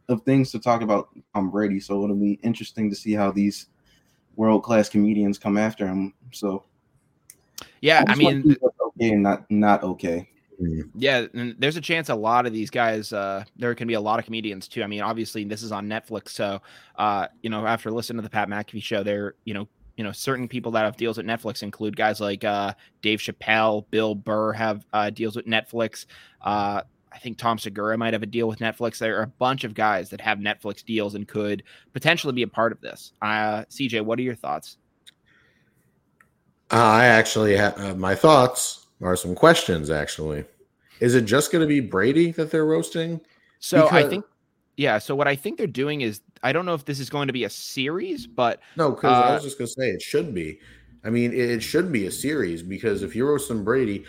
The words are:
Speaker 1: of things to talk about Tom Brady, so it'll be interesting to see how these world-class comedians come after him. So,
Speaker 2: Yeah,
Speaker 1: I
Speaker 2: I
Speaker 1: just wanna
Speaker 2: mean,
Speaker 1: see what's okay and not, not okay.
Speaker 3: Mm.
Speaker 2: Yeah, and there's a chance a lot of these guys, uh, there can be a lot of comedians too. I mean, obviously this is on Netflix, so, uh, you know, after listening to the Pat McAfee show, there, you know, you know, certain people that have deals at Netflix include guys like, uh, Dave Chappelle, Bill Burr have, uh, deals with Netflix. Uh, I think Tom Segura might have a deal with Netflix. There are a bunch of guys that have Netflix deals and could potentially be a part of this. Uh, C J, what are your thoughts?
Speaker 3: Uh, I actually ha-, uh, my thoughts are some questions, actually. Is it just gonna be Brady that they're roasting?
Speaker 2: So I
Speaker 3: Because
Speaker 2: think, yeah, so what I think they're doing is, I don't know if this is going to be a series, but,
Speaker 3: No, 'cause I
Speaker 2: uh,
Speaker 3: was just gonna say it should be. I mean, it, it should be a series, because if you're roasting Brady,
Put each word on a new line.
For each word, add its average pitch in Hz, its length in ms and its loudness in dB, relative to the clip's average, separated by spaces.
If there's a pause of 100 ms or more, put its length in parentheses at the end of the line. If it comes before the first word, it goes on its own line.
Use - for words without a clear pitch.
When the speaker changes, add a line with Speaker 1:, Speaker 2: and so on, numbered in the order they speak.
Speaker 1:
of 117 140 0
things 131 300 4
to 110 80 -6
talk 117 220 0
about 107 280 0 (240)
Tom 95 160 0
Brady, 101 320 0
so 101 240 -4
it'll 104 100 0
be 101 260 0
interesting 110 480 -4
to 101 60 -6
see 110 160 -4
how 104 200 2
these 101 340 0 (720)
world-class 110 500 4
comedians 104 500 2
come 101 200 0
after 107 300 -2
him. 95 260 -4 (180)
So, 98 320 -6 (1200)
Speaker 2:
Yeah, 156 160 6
Speaker 1:
I 147 40 8
Speaker 2:
I - 40 6
Speaker 1:
just 131 180 6
wanna 139 140 6
Speaker 2:
mean, 139 160 6
Speaker 1:
see 131 80 4
what's 127 180 0
okay - 300 0
and 104 140 4
not, 98 280 0
not 104 320 4
okay. 90 460 -4 (320)
Speaker 3:
Mm. 80 340 -4
Speaker 2:
Yeah, 123 400 0
and 120 240 -6
there's 151 180 0
a 165 40 -8
chance 165 280 -4
a 131 60 0
lot 117 320 2
of 113 60 -4
these 110 180 -6
guys, 113 420 -2
uh, 98 300 -4 (120)
there 120 200 -4
can 117 120 -8
be 117 60 -2
a 107 80 -2
lot 107 160 0
of 113 80 -4
comedians 107 420 -8
too. 117 160 -6
I 101 40 -6
mean, 104 140 -6
obviously 113 420 -6
this 107 180 -8
is 113 100 -10
on 101 160 -8
Netflix, 107 420 -8
so, 101 320 -6 (360)
uh, 101 300 0 (140)
you 123 80 -6
know, 110 160 -4
after 113 240 -2
listening 117 280 -6
to 110 60 -8
the 107 60 -10
Pat 104 180 -2
McAfee 101 340 -10
show, 104 200 -4
there, 101 320 -4 (100)
you 107 120 -10
know, 101 120 -10 (300)
you 113 60 -8
know, 101 80 -8
certain 127 360 -4
people 117 260 -8
that 110 100 2
have 107 120 -2
deals 113 220 -4
at 95 80 -8
Netflix 113 380 -6
include 104 320 -6
guys 110 240 0
like, 101 240 -4
uh, 101 300 -2 (280)
Dave 107 180 2
Chappelle, 110 720 0
Bill 110 240 0
Burr 107 400 -2
have, 110 400 -4
uh, 104 160 2
deals 110 260 -6
with 120 120 -10
Netflix. 113 580 -4 (360)
Uh, 101 400 -2 (300)
I - 60 -20
think 117 220 -12
Tom 113 180 0
Segura 107 400 -4
might 113 160 -2
have 107 80 -2
a 110 60 -8
deal 117 200 -2
with 107 120 -6
Netflix. 113 400 -4
There 110 180 -2
are 110 60 -2
a 107 40 -6
bunch 131 360 -2
of 110 100 -8
guys 104 380 0
that 101 100 -14
have 107 160 -2
Netflix 101 480 -6
deals 104 300 -2
and 104 120 -8
could 104 360 -4 (300)
potentially 156 400 2
be 123 100 0
a 107 40 -2
part 113 240 2
of - 100 -10
this. - 320 -16 (100)
Uh, 107 460 0
C 139 180 -4
J, 113 140 -2
what 113 180 -2
are 127 40 -2
your 127 120 -4
thoughts? 76 420 -10 (1900)
Speaker 3:
Uh, 113 60 4
I 113 280 8
actually 110 520 6
ha-, 101 200 2
uh, 98 180 -6
my 95 180 0
thoughts 131 720 4 (160)
are 90 140 0
some 90 180 -4
questions, 90 560 4
actually. 76 540 -4 (560)
Is 120 160 4
it 120 100 4
just 127 260 2
gonna 165 140 2
be 147 140 2
Brady 127 540 2
that 156 180 -4
they're 160 140 2
roasting? 165 560 -2 (380)
Speaker 2:
So - 280 4
I 143 140 6
Speaker 3:
Because 143 80 2
Speaker 2:
think, 190 160 -4 (500)
yeah, 131 240 0
so 139 160 -6
what 139 120 2
I 139 80 2
think 214 220 -8
they're 240 80 -4
doing 143 360 -4
is, 107 200 -4 (220)
I 127 80 0
don't 170 160 -2
know 170 80 -2
if 147 100 -10
this 139 140 -8
is 127 100 -10
going 143 180 -2
to 131 60 -4
be 120 120 -2
a 101 40 -4
series, 170 800 -6
but, 120 320 -2 (160)
Speaker 3:
No, 151 180 2
'cause - 180 2
I 123 180 6
Speaker 2:
uh, 120 60 4
Speaker 3:
was - 80 -4
just 135 140 -10
gonna 123 100 -6
say 127 220 -4
it 92 120 -6
should 151 320 -2
be. 78 260 -8 (440)
I 107 60 -6
mean, 120 220 2
it, 123 180 0
it 117 140 -2
should 175 280 0
be 104 160 0
a - 40 -6
series, 98 520 -4
because 98 400 -2
if 90 120 -8
you're 131 160 0
roasting 123 320 -2
Brady, 110 460 0